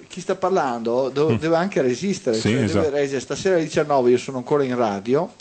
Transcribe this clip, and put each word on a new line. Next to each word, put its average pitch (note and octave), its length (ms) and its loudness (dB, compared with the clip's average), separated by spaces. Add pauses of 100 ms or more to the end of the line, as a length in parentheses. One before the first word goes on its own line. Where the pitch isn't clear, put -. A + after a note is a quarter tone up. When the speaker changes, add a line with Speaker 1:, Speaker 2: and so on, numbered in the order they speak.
Speaker 1:
chi - 140 -14
sta F#3 140 -4
parlando C3 720 0
do-, C#3+ 220 0
Speaker 2:
Mm. A#2 40 2
Speaker 1:
deve D#3+ 220 0
anche F3+ 240 0
resistere, B2+ 560 -2
Speaker 2:
Sì, A2 140 0
Speaker 1:
cioè, B2 120 2
Speaker 2:
esatto. G2+ 220 2
Speaker 1:
deve C#3+ 160 0
reggere. C#3 180 -2
Stasera C#3+ 360 -2
alle D#3+ 100 2
diciannove D3 440 2
io B2+ 80 6
sono C3 200 -8
ancora C#3 260 0
in B2+ 140 -2
radio A#2+ 640 0